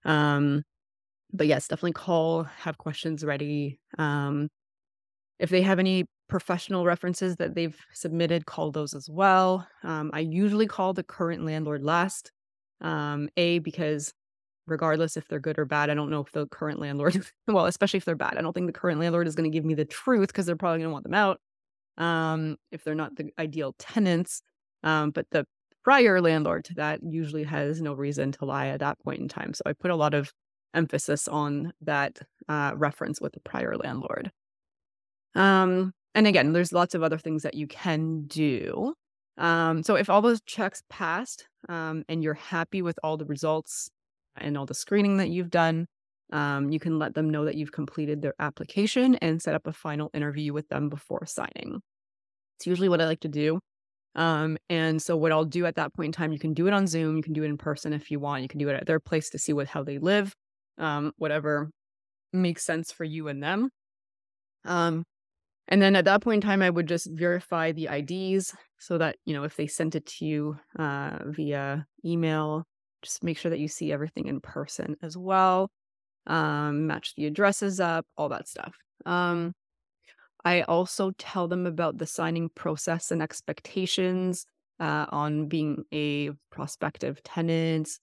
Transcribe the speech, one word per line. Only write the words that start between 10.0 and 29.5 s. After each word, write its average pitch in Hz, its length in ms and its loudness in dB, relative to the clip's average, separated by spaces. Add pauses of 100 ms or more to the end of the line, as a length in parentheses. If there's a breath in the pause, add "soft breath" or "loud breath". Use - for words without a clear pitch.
I 147 60 -4
usually 202 480 2
call 190 260 0
the 180 100 -4
current 165 400 -4
landlord 156 400 -4
last, 170 480 0 (500)
um, 147 540 -2
A, 170 220 2
because 156 560 -4 (540)
regardless 160 500 0
if 156 100 -10
they're 156 120 -6
good 151 180 -4
or 151 80 0
bad, 147 240 2
I 151 60 2
don't 147 160 -2
know 151 100 0
if 139 100 -10
the 151 140 -2
current - 340 -8
landlord, 147 460 0 (120)
<laughs> - 100 -8
well, 196 180 6
especially 196 320 2
if 185 80 -2
they're 165 100 0
bad, - 220 -2
I - 40 -2
don't 165 120 -2
think 180 140 -2
the - 120 -6
current 151 200 0
landlord 170 280 2
is 156 60 -4
gonna 160 160 0
give 156 160 -2
me 160 80 2
the 151 100 0
truth 202 480 2
'cause 190 140 -2
they're 170 100 0
probably 165 260 0
gonna 160 120 -4
want 143 120 -8
them 151 100 -4
out, 196 240 4 (580)
um, 160 580 0 (160)
if 160 120 -12
they're 156 100 -4
not 151 220 -4
the 151 240 -8
ideal 151 400 -4
tenants. 180 640 0 (380)
Um, 156 300 2
but 151 200 -4
the 147 140 2 (380)
prior 240 380 8
landlord 165 440 2
to - 100 -14
that 151 280 -4
usually 156 400 -4
has 147 380 -2
no 151 100 -2
reason 139 400 -2
to 139 140 -6
lie 135 220 -2
at 139 120 -4
that 143 200 -2
point - 200 -6
in - 80 -6
time. - 260 -8